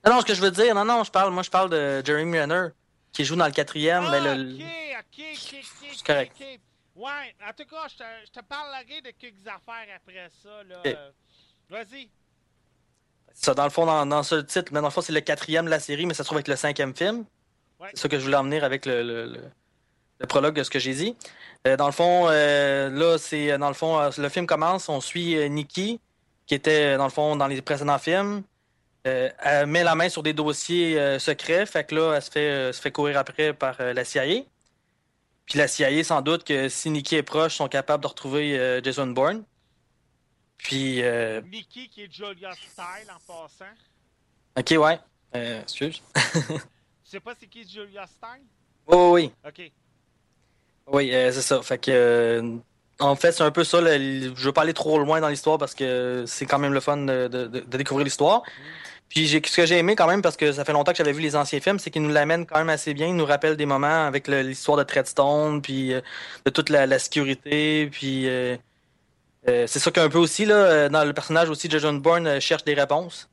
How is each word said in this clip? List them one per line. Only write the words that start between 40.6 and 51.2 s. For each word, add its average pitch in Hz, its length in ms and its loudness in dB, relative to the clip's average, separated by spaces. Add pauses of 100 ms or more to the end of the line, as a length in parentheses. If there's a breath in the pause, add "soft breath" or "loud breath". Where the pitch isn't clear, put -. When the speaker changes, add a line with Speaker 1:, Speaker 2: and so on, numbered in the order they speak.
Speaker 1:
euh, 117 400 -2
Speaker 2:
Nikki 220 480 -20
qui 208 140 -20
est 170 100 -20
Julia 190 400 -16
Style, 190 600 -18
en 170 140 -20
passant. 170 380 -20 (920)
Speaker 1:
Ok, 131 240 -2
ouais. 160 180 4 (360)
Euh, 117 260 -8
excuse. - 460 -10
<laughs> - 80 -20
Speaker 2:
Tu - 1040 -8
sais - 0 -
pas 240 180 -18
c'est 226 100 -20
qui 220 200 -20
Julia 196 400 -18
Style ? 240 340 -20 (460)
Speaker 1:
Oui, 175 100 8
oui, 180 140 8
oui. 170 200 4 (140)
Speaker 2:
Ok. 156 260 -20 (1160)
Speaker 1:
Oui, 139 260 2
euh, 127 200 4